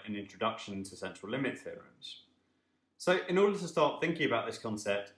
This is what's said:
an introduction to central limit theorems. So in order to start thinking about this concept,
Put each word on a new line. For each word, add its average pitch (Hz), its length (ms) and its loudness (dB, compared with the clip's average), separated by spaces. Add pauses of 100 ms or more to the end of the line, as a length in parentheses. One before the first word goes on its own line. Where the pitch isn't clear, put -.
an 104 100 -4
introduction 101 680 -4
to 95 120 -10
central 95 340 -8
limit 131 300 -2
theorems. - 600 -14 (760)
So 180 300 4
in 180 100 2
order 202 200 6
to 170 100 -6
start 147 320 4
thinking 165 280 2
about 117 180 2
this - 120 -6
concept, 104 600 -2